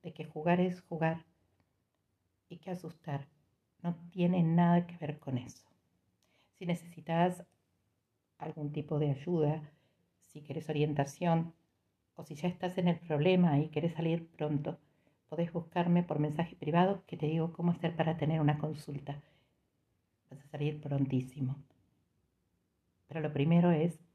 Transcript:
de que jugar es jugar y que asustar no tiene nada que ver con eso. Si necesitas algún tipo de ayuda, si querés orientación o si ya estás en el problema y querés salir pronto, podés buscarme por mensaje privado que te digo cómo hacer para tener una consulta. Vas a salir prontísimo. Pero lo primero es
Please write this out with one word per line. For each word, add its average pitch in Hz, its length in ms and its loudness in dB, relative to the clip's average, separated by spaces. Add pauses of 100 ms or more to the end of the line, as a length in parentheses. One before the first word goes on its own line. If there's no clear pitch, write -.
de 165 100 -12
que 147 120 -14
jugar 170 360 0
es 180 220 0
jugar 165 420 -4 (1200)
y 175 80 -16
que - 140 -14
asustar 160 560 -8 (560)
no 170 140 -4 (140)
tiene 175 320 2
nada 170 440 6
que - 120 -14
ver 151 200 -8
con 131 200 -4
eso. - 280 -12 (920)
Si 185 80 -8
necesitas 170 800 0 (920)
algún 147 340 -8
tipo 151 260 -4
de 147 120 0
ayuda, 151 600 0 (500)
si - 220 -20
querés 147 260 -10
orientación 156 840 0 (600)
o 165 80 -16
si 156 140 -14
ya 170 120 -4
estás 180 300 -6
en 175 80 2
el 170 120 4
problema 160 600 4
y 151 100 0
querés 165 260 -2
salir 165 340 -2
pronto, 151 500 -4 (500)
podés 170 240 -4
buscarme 175 500 2
por 156 160 -4
mensaje 151 360 -2
privado 185 520 2
que 175 100 -12
te 156 100 -4
digo 160 260 0
cómo 175 200 0
hacer 165 240 -2
para 160 200 0
tener 156 240 0
una 147 180 2
consulta. 143 600 -8 (1120)
Vas 139 100 -20
a - 80 -20
salir 151 320 -4
prontísimo. 135 760 -2 (1500)
Pero 160 120 -8
lo 147 120 -4
primero 170 400 6
es 165 260 2 (160)